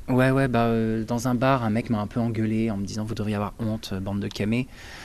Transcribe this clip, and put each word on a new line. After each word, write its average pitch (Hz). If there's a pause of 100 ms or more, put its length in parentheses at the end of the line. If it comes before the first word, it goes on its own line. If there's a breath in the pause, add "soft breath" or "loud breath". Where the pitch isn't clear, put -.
Ouais, 127
ouais, 135
bah, 117
euh, 113
dans 117
un 123
bar, 131
un 110
mec 117
m'a 107
un 104
peu 120
engueulé 110
en 104
me 98
disant, « 104
Vous 107
devriez 104
avoir 101
honte, 110
bande 98
de 104
camés. » 113 (360 loud breath)